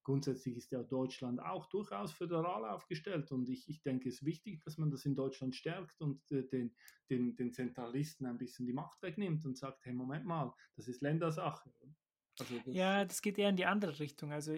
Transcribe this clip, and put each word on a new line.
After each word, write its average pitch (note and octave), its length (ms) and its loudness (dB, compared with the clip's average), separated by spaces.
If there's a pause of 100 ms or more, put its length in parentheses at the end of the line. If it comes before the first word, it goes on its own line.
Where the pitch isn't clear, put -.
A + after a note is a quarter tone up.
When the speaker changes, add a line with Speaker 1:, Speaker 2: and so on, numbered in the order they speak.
Speaker 1:
grundsätzlich C3+ 540 2
ist - 140 -10
ja B2 120 0
Deutschland B2+ 580 0
auch E3+ 260 -4
durchaus G3+ 460 -2
föderal F3 520 0
aufgestellt. F3+ 680 -2
Und B2+ 160 2
ich, B2+ 200 -4
ich D#3 140 -8
denke, B2+ 260 0
es A#2+ 80 -4
ist - 80 -8
wichtig, E3 400 -4
dass D#3 140 -8
man D#3 120 4
das C3 140 0
in C#3+ 100 4
Deutschland C3 420 0
stärkt E3+ 440 -6
und, C#3 300 -2
äh, C3 180 2
den, A#2+ 260 0 (360)
den, B2 260 2
den A#2+ 160 0
Zentralisten B2+ 760 -4
ein A#2+ 120 -4
bisschen B2 280 -6
die B2 60 -2
Macht D#3 300 -6
wegnimmt F3 420 0
und C3 140 -2
sagt, C3+ 260 -8
"Hey, B2 80 -6
Moment B2+ 340 -2
mal, D#3+ 280 0 (220)
das A2+ 120 -10
ist B2 140 -6
Ländersache." D#3+ 720 2 (640)
Also A#2+ 220 -4
das B2+ 120 -6
Speaker 2:
Ja, F#3+ 320 4
das - 180 -4
geht G3+ 160 2
eher G3+ 120 8
in F#3+ 60 6
die F3+ 100 4
andere F#3+ 320 4
Richtung. D3 340 -4
Also D3+ 260 -2